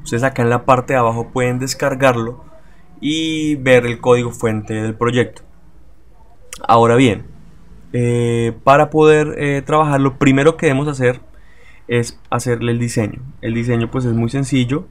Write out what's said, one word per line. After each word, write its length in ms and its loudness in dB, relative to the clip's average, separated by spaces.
Ustedes 180 -4
acá 220 -2
en 80 2
la 140 -2
parte 280 2
de 60 2
abajo 300 0
pueden 280 -2
descargarlo 880 -2
y 540 -2
ver 320 4
el 120 -6
código 300 2
fuente 460 -4
del 180 -4
proyecto. 480 -2
Ahora 280 6
bien, 300 2
eh, 720 -2
para 280 4
poder, 480 4
eh, 240 -4
trabajar, 360 0
lo 200 0
primero 360 4
que 120 -2
debemos 200 0
hacer 340 -2
es 320 -4
hacerle 420 -2
el 80 -2
diseño. 400 -4
El 140 -6
diseño, 340 -2
pues, 160 -4
es 80 0
muy 160 0
sencillo. 600 -2